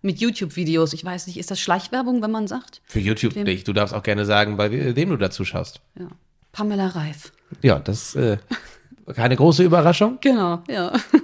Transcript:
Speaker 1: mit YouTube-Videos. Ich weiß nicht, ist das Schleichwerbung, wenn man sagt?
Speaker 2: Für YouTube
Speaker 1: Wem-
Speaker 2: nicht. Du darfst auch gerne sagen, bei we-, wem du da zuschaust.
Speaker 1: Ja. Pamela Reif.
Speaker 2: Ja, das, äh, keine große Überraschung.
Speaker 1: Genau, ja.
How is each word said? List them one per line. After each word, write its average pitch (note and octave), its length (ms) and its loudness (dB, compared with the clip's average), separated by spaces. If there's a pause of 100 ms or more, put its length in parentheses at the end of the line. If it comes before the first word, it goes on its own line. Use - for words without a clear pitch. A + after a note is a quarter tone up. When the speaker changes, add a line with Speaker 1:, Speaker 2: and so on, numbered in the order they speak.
Speaker 1:
mit F3+ 160 -2
YouTube-Videos. E3 720 0
Ich E3 100 -12
weiß F3+ 220 -10
nicht, F3 120 -14
ist F3 120 -10
das F#3+ 100 -6
Schleichwerbung, A#3+ 640 -2
wenn G#3+ 80 -2
man A3 180 -4
sagt? - 380 -12
Speaker 2:
Für - 140 -4
YouTube G#2 340 0
Speaker 1:
Wem- G2+ 120 -4
Speaker 2:
nicht. F#2+ 220 -2
Du G#2 60 -2
darfst G#2 220 0
auch G#2 80 -6
gerne G#2 220 0
sagen, G#2 320 2
bei G#2 140 0
we-, B2+ 240 -2
wem D3 140 0
du D3+ 80 -2
da G2 140 -2
zuschaust. - 500 -8 (160)
Speaker 1:
Ja. F3+ 80 -12 (460)
Pamela G#3 380 -2
Reif. D3+ 420 -8 (320)
Speaker 2:
Ja, G2 160 4
das, - 340 -6
äh, A#2 240 0 (800)
keine B2 200 2
große D3 280 6
Überraschung. F3 580 4
Speaker 1:
Genau, F#3 480 2
ja. F#3 220 -4 (320)